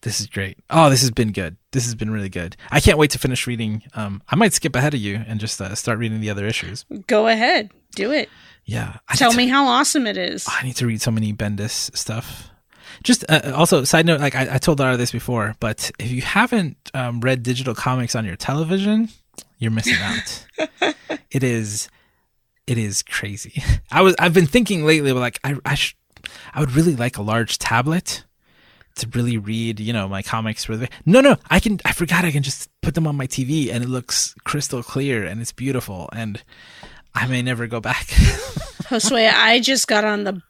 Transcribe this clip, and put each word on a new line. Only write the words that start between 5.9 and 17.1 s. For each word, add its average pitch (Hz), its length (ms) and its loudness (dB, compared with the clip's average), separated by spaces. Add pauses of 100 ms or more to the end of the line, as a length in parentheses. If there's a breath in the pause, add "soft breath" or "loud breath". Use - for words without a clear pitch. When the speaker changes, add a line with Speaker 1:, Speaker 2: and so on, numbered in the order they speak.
Speaker 1:
reading 110 220 -4
the 107 80 -4
other 101 180 -4
issues. 101 380 -6 (220)
Speaker 2:
Go 214 200 4
ahead. 226 420 2 (260)
Do 202 160 -4
it. 294 180 -2 (360 soft breath)
Speaker 1:
Yeah. 110 320 -6 (100)
I - 80 -4
Speaker 2:
Tell 240 160 4
Speaker 1:
need 233 60 2
Speaker 2:
me 247 100 4
Speaker 1:
to, 247 60 2
Speaker 2:
how 277 120 4
awesome 262 400 2
it 196 120 -4
is. - 300 -6
Speaker 1:
I - 160 -4
need 127 120 -6
to 123 100 -2
read 110 160 -2
so - 80 0
many 110 240 0
Bendis 104 640 -6
stuff. - 520 -8 (540 loud breath)
Just, - 260 2
uh, 147 260 2
also, 160 280 4
side 165 220 4
note, 160 140 4
like, 139 160 0
I, 131 200 -2
I - 20 4
told 143 220 2
Lara 127 180 2
this 120 140 0
before, 120 480 -2
but - 300 -4 (100)
if 120 120 -4
you 127 100 -2
haven't, 208 560 0 (160)
um, 120 280 -4